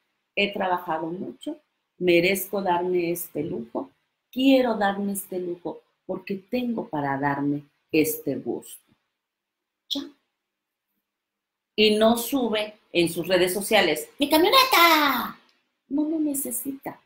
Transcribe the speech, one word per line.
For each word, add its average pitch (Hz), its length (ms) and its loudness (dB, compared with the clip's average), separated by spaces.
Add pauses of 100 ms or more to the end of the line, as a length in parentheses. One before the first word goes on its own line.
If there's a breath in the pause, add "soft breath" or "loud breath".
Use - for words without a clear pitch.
(360)
"He 202 180 -2
trabajado 175 540 -2
mucho, 202 500 -10 (400)
merezco 180 640 2
darme 180 500 0
este 156 320 -6
lujo, - 460 -8 (420)
quiero 254 440 4
darme 202 380 -2
este 190 260 -8
lujo 175 420 -8 (240)
porque 190 300 -8
tengo 240 520 -6
para 139 320 -4
darme 143 440 -2 (280)
este 151 440 0
gusto". - 580 -10 (960)
Ya. 277 140 -6 (1700)
Y 214 200 6
no 220 200 6
sube 220 640 -2 (140)
en 170 180 2
sus 170 180 -6
redes 180 260 2
sociales, 196 540 0 (120)
"¡Mi 277 100 0
camioneta!". 330 1040 4 (540)
No 285 140 -2
lo 311 160 -2
necesita. 269 880 -6